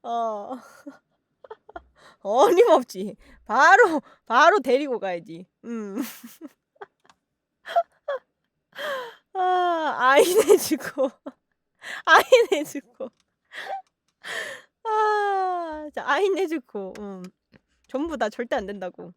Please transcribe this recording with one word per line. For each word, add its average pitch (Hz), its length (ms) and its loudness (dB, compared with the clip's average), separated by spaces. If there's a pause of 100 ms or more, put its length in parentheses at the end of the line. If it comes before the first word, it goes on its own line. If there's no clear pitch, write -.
어. 226 540 -6
<laughs> - 1600 -20
어림없지. 269 960 2 (280)
바로, 320 560 6 (260)
바로 302 340 4
데리고 254 400 -2
가야지. 175 460 -10 (180)
음. 214 380 -10
<laughs> - 520 -16 (2750)
아, 359 640 -2
아이네 339 580 4
주고. - 580 -4
<laughs> - 880 -20
아이네 370 600 4
주고. 240 460 -12 (1700)
아, 381 1080 -2
자, - 140 -10
아이네 381 400 0
주고. 208 500 -10
음. 196 240 -14 (680)
전부 302 280 -6
다 226 120 -4
절대 240 280 -8
안 214 100 -6
된다고. 185 500 -14